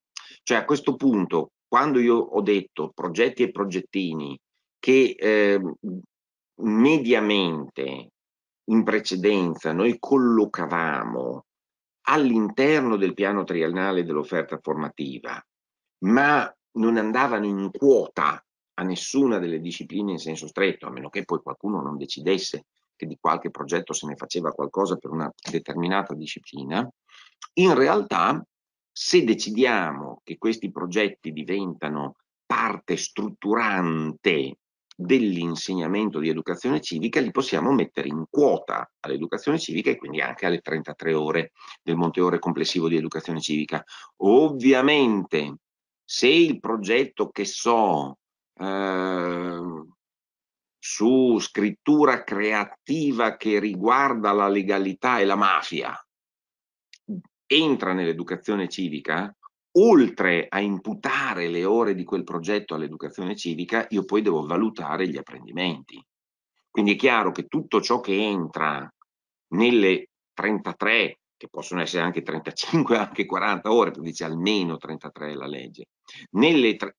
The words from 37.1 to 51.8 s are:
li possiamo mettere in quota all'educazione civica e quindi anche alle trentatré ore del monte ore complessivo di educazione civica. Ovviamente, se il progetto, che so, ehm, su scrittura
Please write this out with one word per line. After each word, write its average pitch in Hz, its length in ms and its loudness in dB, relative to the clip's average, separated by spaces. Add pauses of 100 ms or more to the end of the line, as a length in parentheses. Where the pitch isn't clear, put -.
li 120 100 -2
possiamo 98 420 0
mettere 78 360 0
in 80 220 -6
quota 117 580 2 (120)
all'educazione 85 580 -4
civica 110 320 -4
e 123 60 0
quindi 76 240 -8
anche 65 260 -4
alle 87 140 0
trentatré 80 540 -4
ore 78 380 -2 (300)
del 82 140 -2
monte 85 240 0
ore 87 180 2
complessivo 82 500 -2
di 82 80 2
educazione 80 440 -4
civica. 76 420 -4 (360)
Ovviamente, 127 1400 4 (480)
se - 240 2
il 160 320 4
progetto, 110 720 -2
che 104 140 -4
so, 92 720 0 (420)
ehm, 90 1300 -4 (840)
su 123 600 2
scrittura 123 840 2